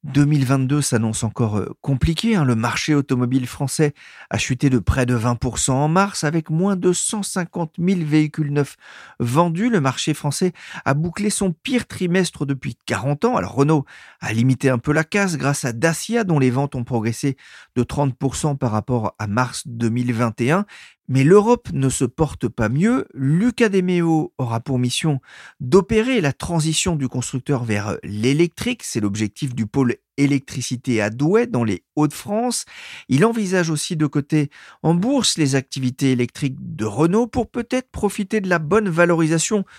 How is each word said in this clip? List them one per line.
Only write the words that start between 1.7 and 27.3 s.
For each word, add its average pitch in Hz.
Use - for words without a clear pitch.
compliqué, 165
hein. 165
Le 127
marché 117
automobile 131
français 147
a -
chuté 139
de 127
près 127
de 123
vingt 120
pour 113
cent 135
en -
mars, 185
avec 156
moins 185
de 180
cent 202
cinquante 170
mille 180
véhicules 151
neufs 143
vendus. 170
Le 220
marché 135
français 165
a 135
bouclé 175
son 190
pire 254
trimestre 180
depuis 135
quarante 123
ans. 240
Alors -
Renault 143
a 110
limité 123
un 123
peu 147
la 156
casse 196
grâce 139
à 131
Dacia, 165
dont 160
les 131
ventes 135
ont 123
progressé 117
de 123
trente 139
pour 135
cent 147
par 117
rapport 110
à 110
mars 123
deux 117
mille 123
vingt 113
et 123
un. 196
Mais 135
l'Europe 208
ne 135
se 127
porte 135
pas 110
mieux. 202
Luca 180
De 190
Meo 170
aura 113
pour 131
mission 127
d'opérer 214
la 143
transition 165
du 139
constructeur 127